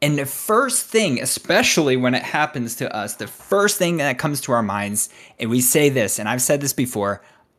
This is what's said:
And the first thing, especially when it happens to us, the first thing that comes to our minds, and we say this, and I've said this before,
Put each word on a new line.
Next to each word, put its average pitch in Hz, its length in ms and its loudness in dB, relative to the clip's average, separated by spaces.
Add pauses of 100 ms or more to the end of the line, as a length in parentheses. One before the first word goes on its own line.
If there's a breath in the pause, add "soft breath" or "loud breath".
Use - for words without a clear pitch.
And 147 160 2
the 139 80 -2
first 240 600 0
thing, 190 360 0
especially 151 760 2
when 127 180 2
it - 80 -2
happens 147 520 -2
to - 200 -6
us, 104 200 -6
the 104 120 -10
first 202 500 0
thing 175 200 0
that 139 200 0
comes 147 240 -2
to 135 120 -2
our 117 100 4
minds, 101 460 -2 (300 loud breath)
and 117 100 -2
we 123 100 2
say 143 300 4
this, 117 300 0
and 107 100 -4
I've 123 120 -2
said 143 200 0
this 139 100 -2
before, 101 500 -2 (380 soft breath)